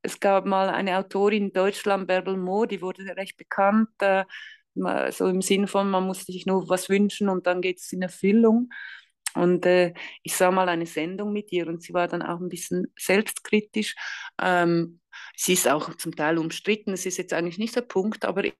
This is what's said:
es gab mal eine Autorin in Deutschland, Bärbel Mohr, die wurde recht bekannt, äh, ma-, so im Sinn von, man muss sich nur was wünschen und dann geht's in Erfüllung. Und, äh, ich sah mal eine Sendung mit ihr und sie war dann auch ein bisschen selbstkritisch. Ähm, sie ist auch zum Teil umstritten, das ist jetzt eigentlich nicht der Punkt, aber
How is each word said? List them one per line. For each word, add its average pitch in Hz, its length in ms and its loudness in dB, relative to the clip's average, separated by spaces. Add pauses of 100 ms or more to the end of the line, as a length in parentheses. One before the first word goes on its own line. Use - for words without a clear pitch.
es - 180 -10
gab 196 260 4
mal 190 220 2
eine 185 300 0
Autorin 202 480 0
in 190 60 -6
Deutschland, 196 540 0
Bärbel 185 300 0
Mohr, 190 300 0
die 180 160 -8
wurde 185 220 -8 (120)
recht 190 200 -10
bekannt, 208 520 2 (120)
äh, 190 240 2 (500)
ma-, 110 380 -2
so - 160 0
im 185 140 2
Sinn 196 260 2
von, 196 220 0
man 185 140 0
muss 190 200 -6
sich 180 220 -10
nur 190 220 0
was 185 200 -2
wünschen 202 400 2
und 185 180 0
dann 180 160 2
geht's 185 300 -6
in 185 100 -4
Erfüllung. 226 680 4 (640)
Und, 180 320 2
äh, 180 280 4 (280)
ich - 120 -6
sah 185 160 4
mal 185 180 2
eine 170 180 0
Sendung 190 460 -4
mit 208 200 -6
ihr 170 160 0
und 170 140 -8
sie 170 120 -12
war 175 140 0
dann 175 140 -4
auch 170 180 -6
ein 180 80 -6
bisschen 180 500 -4
selbstkritisch. - 960 0 (460)
Ähm, 170 600 2 (360)
sie - 160 0
ist - 160 2
auch 151 280 0
zum - 200 -10
Teil 165 220 2
umstritten, 196 540 -2
das 185 140 -6
ist 180 120 -4
jetzt 180 140 -6
eigentlich 170 260 -2
nicht 226 180 -4
der 240 60 0
Punkt, 214 420 -2
aber 196 180 -2 (180)